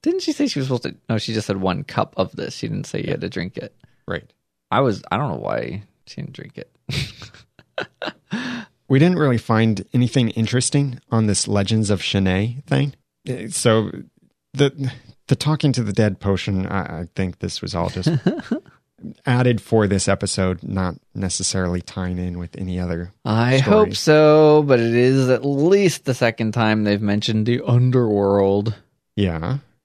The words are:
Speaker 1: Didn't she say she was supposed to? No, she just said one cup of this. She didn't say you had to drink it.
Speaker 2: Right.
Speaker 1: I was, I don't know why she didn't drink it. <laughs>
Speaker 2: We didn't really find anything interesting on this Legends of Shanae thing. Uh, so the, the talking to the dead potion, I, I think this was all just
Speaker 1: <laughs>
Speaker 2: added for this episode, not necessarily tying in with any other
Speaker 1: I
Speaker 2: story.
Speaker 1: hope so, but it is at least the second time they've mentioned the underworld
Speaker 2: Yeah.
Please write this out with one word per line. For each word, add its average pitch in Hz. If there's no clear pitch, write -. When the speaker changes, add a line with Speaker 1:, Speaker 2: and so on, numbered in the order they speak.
Speaker 1:
Didn't 349
she -
say 294
she 160
was 131
supposed 127
to? -
No, 110
she 113
just 110
said 98
one 95
cup -
of 92
this. -
She -
didn't 107
say -
you -
had -
to 92
drink 90
it. -
Speaker 2:
Right. 90
Speaker 1:
I 113
was, 120
I 92
don't 139
know 76
why 58
she -
didn't -
drink -
it. -
<laughs> -
Speaker 2:
We 135
didn't 175
really 139
find 110
anything 123
interesting 127
on 113
this 101
Legends 101
of 101
Shanae 101
thing. 135
Uh, 123
so 113
the, 139
the -
talking 147
to 123
the 104
dead 104
potion, 95
I, 82
I 90
think 92
this -
was 92
all 87
just 92
Speaker 1:
<laughs> -
Speaker 2:
added 123
for 110
this 98
episode, 95
not 95
necessarily 92
tying 90
in 90
with 87
any 90
other 87
Speaker 1:
I 117
Speaker 2:
story. 214
Speaker 1:
hope 101
so, 151
but 131
it 117
is 127
at 123
least 165
the 135
second 113
time 110
they've 104
mentioned 107
the 120
underworld 104
Speaker 2:
Yeah. 92